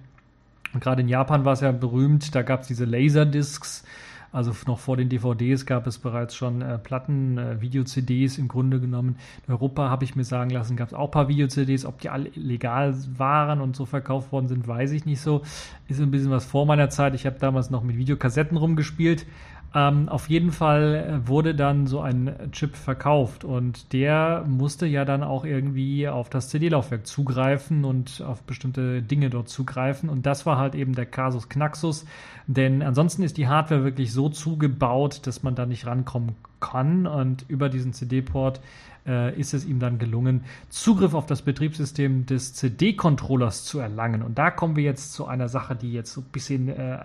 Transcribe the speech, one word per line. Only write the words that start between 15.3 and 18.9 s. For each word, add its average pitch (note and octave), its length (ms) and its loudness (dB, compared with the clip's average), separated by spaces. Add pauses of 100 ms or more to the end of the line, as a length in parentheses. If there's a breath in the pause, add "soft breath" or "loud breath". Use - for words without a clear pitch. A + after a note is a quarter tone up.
Ist C#3 120 -2
ein C#3+ 120 2
bisschen C#3 180 2
was C3 160 2
vor C#3+ 220 2
meiner D3 240 4
Zeit. C#3 240 2
Ich B2+ 100 -6
hab C3 140 -4
damals C3 320 0
noch B2 100 -2
mit A#2+ 160 -2
Videokassetten C#3 580 0
rumgespielt. D#3+ 720 2 (500 loud breath)